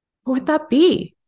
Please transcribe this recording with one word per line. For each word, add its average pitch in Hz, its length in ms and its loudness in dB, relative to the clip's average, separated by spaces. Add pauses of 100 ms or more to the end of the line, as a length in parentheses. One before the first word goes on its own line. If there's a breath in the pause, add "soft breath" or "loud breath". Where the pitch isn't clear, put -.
(240)
what 262 100 -4
would 254 120 -4
that 311 240 -2
be? 302 460 0 (120)